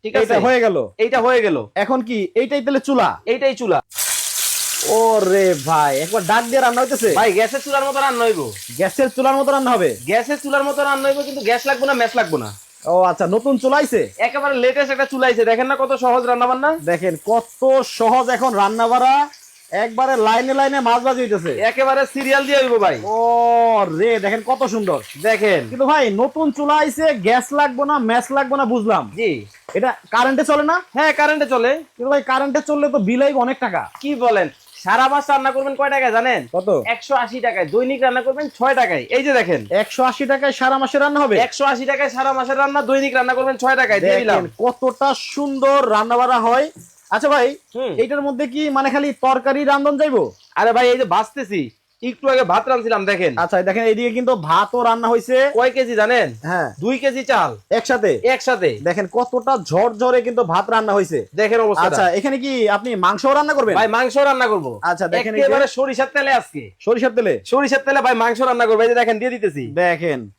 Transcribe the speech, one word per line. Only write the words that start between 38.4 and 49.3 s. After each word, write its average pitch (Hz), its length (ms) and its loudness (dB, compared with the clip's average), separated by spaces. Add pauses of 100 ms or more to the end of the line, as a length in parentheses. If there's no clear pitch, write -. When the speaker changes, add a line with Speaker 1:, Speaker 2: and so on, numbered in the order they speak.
Speaker 1:
ছয় 262 260 0
টাকায়। 180 340 0
এই 254 140 0
যে 277 100 0
দেখেন। 170 360 0
Speaker 2:
একশো 214 340 -2
আশি 254 220 -2
টাকায় 269 260 0
সারা 262 260 0
মাসের 269 240 0
রান্না 294 180 0
হবে? 226 200 2
Speaker 1:
একশো 254 260 0
আশি 262 200 0
টাকায় 277 240 -2
সারা 262 240 -2
মাসের 262 240 -2
রান্না, 277 240 0
দৈনিক 269 340 0
রান্না 254 180 2
করবেন 262 240 -2
ছয় 254 180 0
টাকায়। 214 240 2
দিয়ে 190 200 2
দিলাম। 202 220 2
Speaker 2:
দেখেন 208 260 -4
কতটা 254 500 0
সুন্দর 277 760 0
রান্না 226 260 2
বাড়া 254 220 2
হয়। 247 320 2 (380)
আচ্ছা 220 200 0
ভাই, 277 260 2 (200)
Speaker 1:
হুম। 247 220 -6
Speaker 2:
এইটার 262 240 -2
মধ্যে 277 260 -4
কি 294 220 -4
মানে 269 200 0
খালি 285 240 -2
তরকারি 262 500 0